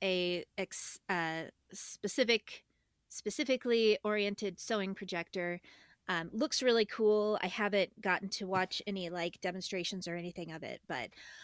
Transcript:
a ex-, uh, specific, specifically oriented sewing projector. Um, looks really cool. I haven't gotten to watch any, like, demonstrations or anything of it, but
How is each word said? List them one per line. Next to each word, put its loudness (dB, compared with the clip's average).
a 0
ex-, -2
uh, -2
specific, 0
specifically 2
oriented 0
sewing 0
projector. -4
Um, -2
looks 0
really 6
cool. 4
I 0
haven't 0
gotten 0
to -6
watch 0
any, -4
like, -4
demonstrations -4
or -4
anything -8
of -12
it, -10
but -6